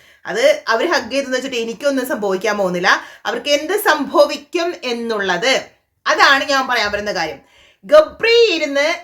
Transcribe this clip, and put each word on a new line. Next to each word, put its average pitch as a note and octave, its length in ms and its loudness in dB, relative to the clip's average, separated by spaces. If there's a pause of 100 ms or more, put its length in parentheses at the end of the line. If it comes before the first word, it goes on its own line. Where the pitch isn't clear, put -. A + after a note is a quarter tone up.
(260)
അത് B3 420 2
അവർ A#3 240 0
ഹഗ് C4 200 -2
ചെയ്തെന്ന് C4 260 -2
വെച്ചിട്ട് B3+ 180 -6
എനിക്കൊന്നും B3+ 520 -2
സംഭവിക്കാൻ G#3 500 -2
പോകുന്നില്ല. F#3+ 460 0 (220)
അവർക്ക് A#3+ 240 -6
എന്ത് D#4 300 0
സംഭവിക്കും D4+ 920 0 (100)
എന്നുള്ളത്, A3+ 800 -2 (460)
അതാണ് D4 380 4
ഞാൻ C4+ 220 0
പറയാൻ A3 240 -2
വരുന്ന G#3 200 -6
കാര്യം. D#3+ 280 -6 (460)
ഗബ്രി F#4 680 4
ഇരുന്ന് D4+ 400 -2 (100)